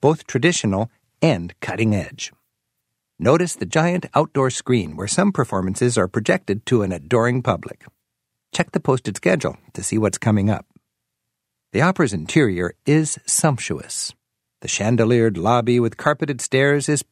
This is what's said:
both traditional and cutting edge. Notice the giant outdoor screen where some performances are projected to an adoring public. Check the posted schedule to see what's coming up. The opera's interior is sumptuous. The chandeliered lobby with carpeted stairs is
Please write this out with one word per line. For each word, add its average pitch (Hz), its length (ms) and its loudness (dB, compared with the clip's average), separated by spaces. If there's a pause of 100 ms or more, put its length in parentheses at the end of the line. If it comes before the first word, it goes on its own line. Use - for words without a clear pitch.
both 156 240 2
traditional 117 640 0 (320)
and 92 380 0
cutting 110 340 0
edge. - 400 -6 (840)
Notice 160 360 2
the - 100 -8
giant 170 400 0 (100)
outdoor 143 360 0
screen 95 440 -2
where 98 140 -8
some 196 240 2
performances 110 640 -2
are 95 100 2
projected 110 600 -2
to 117 160 2
an 92 100 -2
adoring 117 500 0
public. - 440 -4 (640)
Check - 220 -4
the 175 80 -2
posted 123 340 -2
schedule - 440 -2 (160)
to 92 80 -10
see - 160 -2
what's 107 180 0
coming 104 320 0
up. - 160 -2 (1080)
The 113 100 2
opera's 160 320 2
interior 90 580 0 (140)
is 151 400 2
sumptuous. - 880 -2 (480)
The - 60 -10
chandeliered 113 680 2
lobby 120 420 2
with 117 200 -2
carpeted 147 420 -2
stairs 139 480 0
is 147 240 0